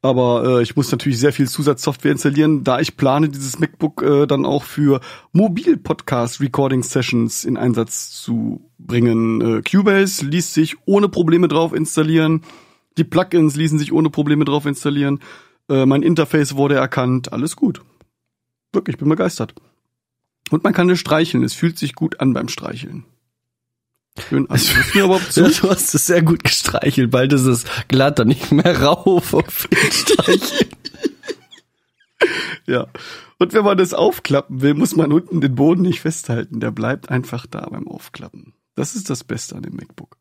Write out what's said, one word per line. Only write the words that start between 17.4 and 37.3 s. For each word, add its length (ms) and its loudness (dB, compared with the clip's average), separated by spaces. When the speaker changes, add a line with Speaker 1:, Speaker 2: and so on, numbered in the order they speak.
Speaker 1:
gut. 240 -2
Wirklich, 240 -4
ich 40 -20
bin 100 0
begeistert. 440 -2
Und 140 -2
man 100 2
kann 160 2
es 100 2
streicheln. 440 0
Es 100 -4
fühlt 240 -2
sich 160 -6
gut 280 -6
an 120 2
beim 140 -4
Streicheln. 560 -12
Schön 220 -2
an. 60 -4
Speaker 2:
Es 200 0
Speaker 1:
Hörst 200 2
du 20 6
mir 80 4
überhaupt 260 0
zu? 100 2
Speaker 2:
<laughs> 20 8
Ja, 60 8
du 200 2
hast 240 0
es 140 0
sehr 160 4
gut 200 2
gestreichelt. 680 0
Bald 220 2
ist 120 4
es 200 2
glatt 320 2
und 100 4
nicht 220 -2
mehr 300 4
rau 380 4
vom 300 0
Streicheln. 1200 0
<laughs> 60 -20
Speaker 1:
Ja. 220 -2
Und 160 0
wenn 100 4
man 140 4
das 160 2
aufklappen 680 0
will, 120 4
muss 240 0
man 160 2
unten 260 0
den 160 0
Boden 280 2
nicht 180 -2
festhalten. 580 -6
Der 120 -4
bleibt 380 -6
einfach 360 -6